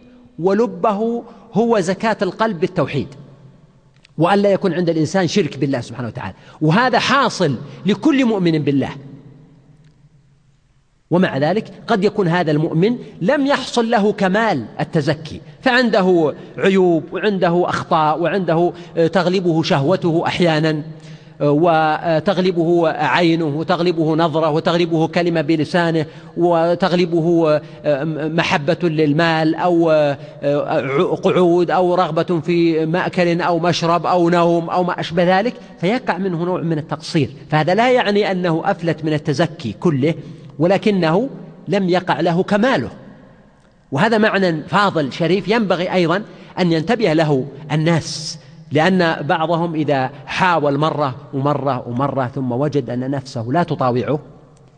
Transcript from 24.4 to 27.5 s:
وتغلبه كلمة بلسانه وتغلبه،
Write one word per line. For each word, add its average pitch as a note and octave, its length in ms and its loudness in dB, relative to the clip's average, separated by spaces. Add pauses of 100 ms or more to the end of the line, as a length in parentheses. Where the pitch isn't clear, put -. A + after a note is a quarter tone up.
وتغلبه D#3+ 580 0
كلمة E3+ 340 0
بلسانه D#3+ 640 0 (320)
وتغلبه، E3+ 1200 2 (240)